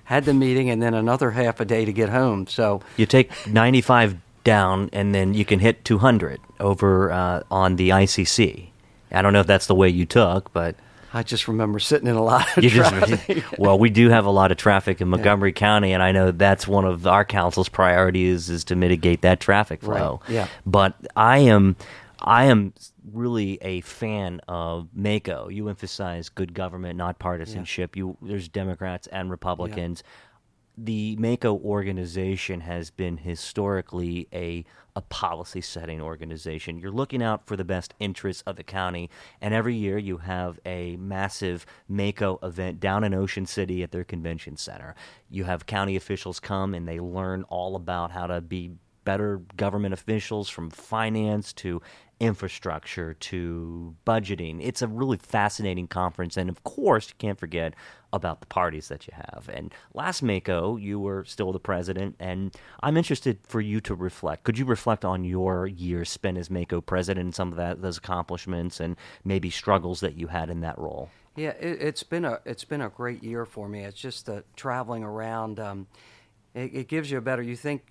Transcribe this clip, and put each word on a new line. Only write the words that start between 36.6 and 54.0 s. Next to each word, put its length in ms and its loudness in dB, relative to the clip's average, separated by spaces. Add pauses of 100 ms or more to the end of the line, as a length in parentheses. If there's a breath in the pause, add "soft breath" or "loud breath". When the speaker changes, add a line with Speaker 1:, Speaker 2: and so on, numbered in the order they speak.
Speaker 2:
You're 120 -12
looking 320 -6
out 240 -4
for 100 -8
the 80 -6
best 340 -6
interests 480 -8
of 100 -10
the 60 -18
county, 480 -8 (320 soft breath)
and 100 -2
every 220 -2
year 240 -4
you 180 -6
have 480 -8
a 320 -10
massive 720 -8 (240 soft breath)
maco 520 -2
event 380 -8
down 240 -2
in 80 -2
Ocean 320 -4
City 380 -6
at 100 -12
their 100 -8
convention 540 -10
center. 380 -16 (340 loud breath)
You 160 -8
have 220 -6
county 280 -4
officials 460 -8
come, 320 -4
and 160 -8
they 120 -10
learn 500 -8
all 260 -8
about 340 -8
how 180 -10
to 120 -6
be 320 -10 (320)
better 380 -4 (140)
government 360 -4
officials, 560 -6
from 220 -12
finance 800 -6
to 300 -10 (380 soft breath)
infrastructure 920 -6
to 800 -12 (100)